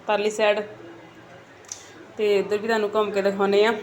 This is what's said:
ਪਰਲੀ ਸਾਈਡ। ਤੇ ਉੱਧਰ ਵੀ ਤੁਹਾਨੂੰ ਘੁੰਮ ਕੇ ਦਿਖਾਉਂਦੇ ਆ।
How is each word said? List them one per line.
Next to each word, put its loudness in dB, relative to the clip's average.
ਪਰਲੀ 0
ਸਾਈਡ। 0
ਤੇ 2
ਉੱਧਰ -2
ਵੀ -6
ਤੁਹਾਨੂੰ 0
ਘੁੰਮ 0
ਕੇ 0
ਦਿਖਾਉਂਦੇ 2
ਆ। 2